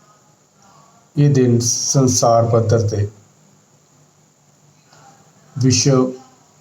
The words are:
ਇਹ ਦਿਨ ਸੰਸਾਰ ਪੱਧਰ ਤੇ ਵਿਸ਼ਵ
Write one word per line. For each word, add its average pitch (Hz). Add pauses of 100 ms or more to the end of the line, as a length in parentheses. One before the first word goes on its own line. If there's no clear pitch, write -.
(1160)
ਇਹ 147
ਦਿਨ 123
ਸੰਸਾਰ 117
ਪੱਧਰ 113
ਤੇ 101 (2500)
ਵਿਸ਼ਵ 127 (480)